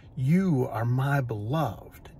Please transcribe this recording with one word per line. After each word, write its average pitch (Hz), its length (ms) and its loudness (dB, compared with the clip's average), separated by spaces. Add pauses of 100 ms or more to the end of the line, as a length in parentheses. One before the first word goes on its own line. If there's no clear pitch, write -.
(140)
You 147 560 2
are 110 140 -2
my 131 360 2
beloved. 117 1000 -4